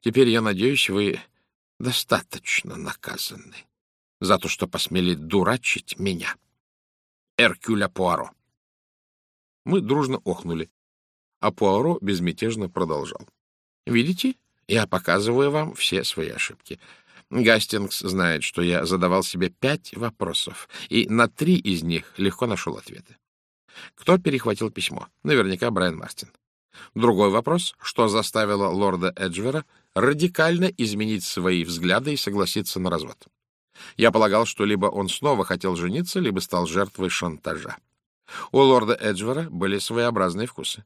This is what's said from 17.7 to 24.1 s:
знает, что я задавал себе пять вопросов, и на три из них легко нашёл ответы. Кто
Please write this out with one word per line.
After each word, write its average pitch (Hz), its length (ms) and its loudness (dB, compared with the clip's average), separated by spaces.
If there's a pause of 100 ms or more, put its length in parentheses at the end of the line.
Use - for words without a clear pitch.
знает, 87 440 0
что - 180 -4
я 87 240 2
задавал 90 380 2
себе 90 260 -2
пять - 460 -4
вопросов, 92 720 -6 (220)
и 113 180 2
на 113 200 4
три 175 280 2
из 87 280 0
них 82 340 -4
легко 98 300 0
нашёл - 300 -4
ответы. - 400 -20 (800)
Кто 185 220 4